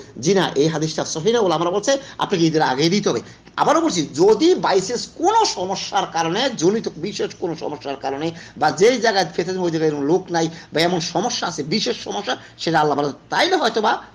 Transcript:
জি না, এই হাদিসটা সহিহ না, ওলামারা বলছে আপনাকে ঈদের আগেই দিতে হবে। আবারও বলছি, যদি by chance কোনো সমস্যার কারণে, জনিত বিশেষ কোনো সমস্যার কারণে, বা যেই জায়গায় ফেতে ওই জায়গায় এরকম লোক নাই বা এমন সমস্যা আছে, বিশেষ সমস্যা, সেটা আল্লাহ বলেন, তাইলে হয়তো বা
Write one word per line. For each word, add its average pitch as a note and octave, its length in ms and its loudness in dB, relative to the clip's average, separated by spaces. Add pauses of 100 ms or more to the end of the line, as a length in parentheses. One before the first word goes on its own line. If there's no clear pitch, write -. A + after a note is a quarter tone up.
(180)
জি D3+ 160 2
না, E3 200 2
এই D3 140 4
হাদিসটা D#3 360 -2
সহিহ D#3+ 280 -2
না, A#3+ 80 4
ওলামারা F3 300 2
বলছে G#3 280 0 (200)
আপনাকে E3 280 2
ঈদের D#3 160 4
আগেই C#3+ 280 2
দিতে E3+ 200 0
হবে। A#2+ 100 -2 (360)
আবারও B3+ 240 4
বলছি, F3+ 340 0
যদি G#3+ 400 6
by F#3 260 2
chance A3 260 -6 (120)
কোনো G#4+ 260 4
সমস্যার F#3+ 680 -4
কারণে, E3+ 440 0
জনিত F#3+ 400 0
বিশেষ G3 380 -6
কোনো E3 220 -6
সমস্যার C#3+ 400 -8
কারণে, C#3 340 -4 (260)
বা D3 140 2
যেই G#3+ 300 4
জায়গায় G3 260 2 (100)
ফেতে F3+ 140 -2
ওই F#3 200 -2
জায়গায় D#3 200 2
এরকম D3 120 -4
লোক F3 280 2
নাই E3 180 0 (240)
বা D3 80 0
এমন F3 200 2
সমস্যা G#3 460 -4
আছে, E3 160 -6
বিশেষ G3+ 420 -4
সমস্যা, G3+ 320 -6 (220)
সেটা E3 220 0
আল্লাহ D3 180 2
বলেন, C#3+ 140 0 (180)
তাইলে D#4 260 0
হয়তো B3+ 240 0
বা A3 220 0 (120)